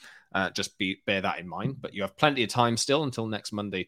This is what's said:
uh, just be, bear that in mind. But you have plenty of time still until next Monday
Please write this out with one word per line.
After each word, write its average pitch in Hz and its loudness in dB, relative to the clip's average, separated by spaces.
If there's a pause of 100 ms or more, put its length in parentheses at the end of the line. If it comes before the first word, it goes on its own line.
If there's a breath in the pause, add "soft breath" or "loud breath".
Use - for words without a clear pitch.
(340 soft breath)
uh, 92 0
just - -6
be, 95 -4
bear 98 2
that 90 0
in 90 -10
mind. 104 -4
But - -10
you 98 -6
have 95 -6
plenty 139 4
of 104 0
time 117 4
still 143 2
until 113 -2
next 104 -6
Monday 101 -4